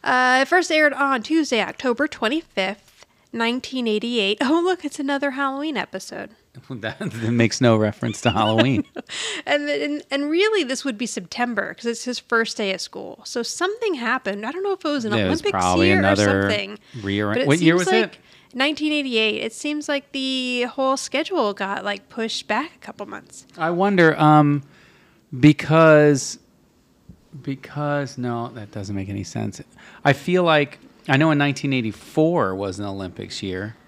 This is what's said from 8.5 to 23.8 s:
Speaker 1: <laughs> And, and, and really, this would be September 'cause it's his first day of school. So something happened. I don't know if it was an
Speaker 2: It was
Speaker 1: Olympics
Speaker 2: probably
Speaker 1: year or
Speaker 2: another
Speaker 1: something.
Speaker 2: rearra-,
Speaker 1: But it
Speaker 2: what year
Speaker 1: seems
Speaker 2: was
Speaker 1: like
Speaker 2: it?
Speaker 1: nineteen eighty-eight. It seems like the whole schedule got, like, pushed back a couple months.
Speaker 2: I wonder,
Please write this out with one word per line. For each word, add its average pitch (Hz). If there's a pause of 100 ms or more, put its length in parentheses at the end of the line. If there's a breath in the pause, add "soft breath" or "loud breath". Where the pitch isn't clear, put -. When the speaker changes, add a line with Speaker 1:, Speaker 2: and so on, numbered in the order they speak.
Speaker 1:
<laughs> 403
And, 294
and, 294
and 285
really, 392
this 254
would 240
be 247
September 214
'cause -
it's 233
his 247
first 226
day 202
of 190
school. -
So -
something 392
happened. 220
I 254
don't 359
know 392
if 370
it 302
was 277
an 208
Speaker 2:
It 110
was 95
Speaker 1:
Olympics -
Speaker 2:
probably 92
Speaker 1:
year 98
or 98
Speaker 2:
another 98
Speaker 1:
something. 101 (200 soft breath)
Speaker 2:
rearra-, 101
Speaker 1:
But 120
it 139
Speaker 2:
what 151
year 165
Speaker 1:
seems 180
Speaker 2:
was -
Speaker 1:
like 220
Speaker 2:
it? - (360 soft breath)
Speaker 1:
nineteen 294
eighty-eight. 226
It 226
seems 294
like 285
the 262
whole 262
schedule 269
got, 196
like, 202
pushed -
back 247
a -
couple -
months. - (100)
Speaker 2:
I 165
wonder, 175